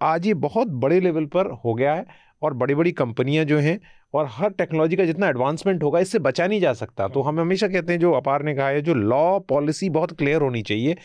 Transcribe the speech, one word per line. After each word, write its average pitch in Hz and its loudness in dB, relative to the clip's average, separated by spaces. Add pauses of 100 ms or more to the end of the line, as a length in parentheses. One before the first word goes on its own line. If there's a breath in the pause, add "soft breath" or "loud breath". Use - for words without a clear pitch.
आज 165 0
ये 214 2
बहुत 156 -2
बड़े 143 2
लेवल 160 0
पर 180 0
हो 117 -4
गया 139 0
है, 180 -6 (360 soft breath)
और 151 -2
बड़ी-बड़ी 143 0
कंपनियां 139 -2
जो 147 2
हैं, 156 0 (340 soft breath)
और 147 0
हर 151 -2
टेक्नोलॉजी 160 0
का 190 2
जितना 170 0
एडवांसमेंट 151 0
होगा, 147 2
इससे 190 0
बचा 147 0
नहीं 208 0
जा 156 4
सकता। 104 -4
तो 139 -2
हम 151 -2
हमेशा 185 0
कहते 175 -2
हैं, 170 -2
जो 170 4
अपार 139 0
ने 151 -2
कहा 135 0
है, 143 0
जो 160 0
लॉ 143 2
पॉलिसी 147 -2
बहुत 156 -2
क्लियर 151 0
होनी 123 -2
चाहिए, 113 -2 (100)